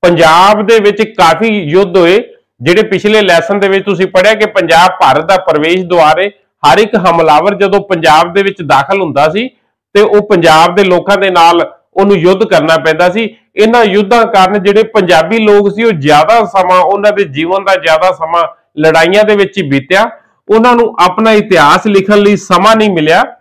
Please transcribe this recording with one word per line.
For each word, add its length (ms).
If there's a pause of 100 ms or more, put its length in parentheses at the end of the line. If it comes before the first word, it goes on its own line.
ਪੰਜਾਬ 640
ਦੇ 120
ਵਿੱਚ 220
ਕਾਫੀ 460
ਯੁੱਧ 500
ਹੋਏ। 260 (380)
ਜਿਹੜੇ 220
ਪਿਛਲੇ 380
lesson 380
ਦੇ 100
ਵਿੱਚ 160
ਤੁਸੀਂ 220
ਪੜ੍ਹਿਆ 260
ਕਿ 120
ਪੰਜਾਬ 460
ਭਾਰਤ 340
ਦਾ 120
ਪ੍ਰਵੇਸ਼ 480
ਦੁਆਰ 340
ਹੈ, 100 (340)
ਹਰ 140
ਇੱਕ 180
ਹਮਲਾਵਰ 600
ਜਦੋਂ 260
ਪੰਜਾਬ 520
ਦੇ 100
ਵਿੱਚ 180
ਦਾਖਲ 400
ਹੁੰਦਾ 280
ਸੀ 180 (460)
ਤੇ 80
ਉਹ 260
ਪੰਜਾਬ 480
ਦੇ 80
ਲੋਕਾਂ 340
ਦੇ 120
ਨਾਲ 500 (140)
ਉਹਨੂੰ 240
ਯੁੱਧ 260
ਕਰਨਾ 340
ਪੈਂਦਾ 320
ਸੀ। 260 (200)
ਇਹਨਾਂ 300
ਯੁੱਧਾਂ 400
ਕਾਰਨ 380
ਜਿਹੜੇ 200
ਪੰਜਾਬੀ 540
ਲੋਕ 380
ਸੀ, 80
ਉਹ 80
ਜ਼ਿਆਦਾ 540
ਸਮਾਂ, 340
ਉਹਨਾਂ 320
ਦੇ 120
ਜੀਵਨ 400
ਦਾ 120
ਜ਼ਿਆਦਾ 360
ਸਮਾਂ 320 (360)
ਲੜਾਈਆਂ 440
ਦੇ 120
ਵਿੱਚ 220
ਹੀ 120
ਬੀਤਿਆ, 400 (400)
ਉਹਨਾਂ 260
ਨੂੰ 240
ਆਪਣਾ 320
ਇਤਿਹਾਸ 560
ਲਿਖਣ 300
ਲਈ 200
ਸਮਾਂ 380
ਨਹੀਂ 140
ਮਿਲਿਆ। 340 (180)